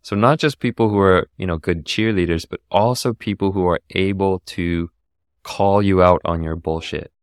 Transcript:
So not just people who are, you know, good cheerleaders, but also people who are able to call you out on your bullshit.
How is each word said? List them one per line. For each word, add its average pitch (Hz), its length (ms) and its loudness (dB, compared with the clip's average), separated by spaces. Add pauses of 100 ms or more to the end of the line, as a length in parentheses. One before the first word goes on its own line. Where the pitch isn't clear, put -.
So - 140 -6
not 127 240 2
just 151 180 0
people 117 300 0
who 104 100 2
are, 95 380 4
you 95 100 -6
know, 85 120 -4
good 82 260 -4
cheerleaders, 90 640 -2
but - 120 -12 (100)
also 117 420 0
people 98 400 -4
who 92 140 0
are 85 140 0 (100)
able 95 560 -2
to 85 440 -4 (540)
call 101 360 2
you 95 220 4
out 90 220 6
on 82 180 -2
your 80 140 -6
bullshit. 80 560 -8 (100)